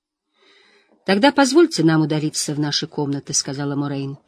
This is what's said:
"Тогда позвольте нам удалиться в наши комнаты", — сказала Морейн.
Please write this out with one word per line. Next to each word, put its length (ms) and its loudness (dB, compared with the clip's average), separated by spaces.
"Тогда 260 4
позвольте 520 4
нам 180 4
удалиться 520 -4
в 60 -6
наши 280 -4
комнаты", — 460 -6
сказала 420 -4
Морейн. 420 -6